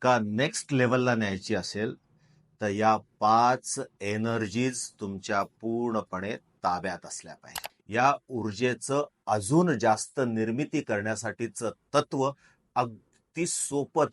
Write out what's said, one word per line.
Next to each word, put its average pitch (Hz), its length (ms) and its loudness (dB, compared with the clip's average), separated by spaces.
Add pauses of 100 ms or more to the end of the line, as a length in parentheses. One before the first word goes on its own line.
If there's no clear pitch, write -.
का 123 200 6
नेक्स्ट 120 500 -2
लेव्हलला 123 420 4
न्यायची 107 400 -2
असेल, 104 400 -4 (680)
तर 107 80 -2
या 107 280 4 (240)
पाच 120 580 4 (220)
एनर्जीज 113 840 -2 (180)
तुमच्या 98 420 -2 (180)
पूर्णपणे 113 720 -4 (300)
ताब्यात 87 420 -2
असल्या 80 280 -14
पाहिजे. - 600 -14
या 127 180 4 (180)
ऊर्जेचं 120 760 -2 (220)
अजून 120 520 2
जास्त 110 480 0
निर्मिती 117 540 -2
करण्यासाठीचं 110 880 -4 (240)
तत्व 143 360 2 (460)
अगदी 123 680 -4
सोपं 143 680 -2